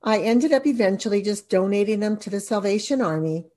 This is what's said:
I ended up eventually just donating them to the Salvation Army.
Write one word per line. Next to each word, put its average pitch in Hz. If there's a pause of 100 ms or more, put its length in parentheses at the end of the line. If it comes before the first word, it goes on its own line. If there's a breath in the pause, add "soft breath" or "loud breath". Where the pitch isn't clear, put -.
I 220
ended 240
up 269
eventually 202
just 208
donating 202
them 214
to 208
the 202
Salvation 208
Army. 160 (120)